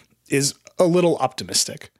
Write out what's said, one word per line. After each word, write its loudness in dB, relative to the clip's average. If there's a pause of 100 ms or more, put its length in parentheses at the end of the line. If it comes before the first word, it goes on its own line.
(300)
is -2 (240)
a 4
little 2
optimistic. -6 (100)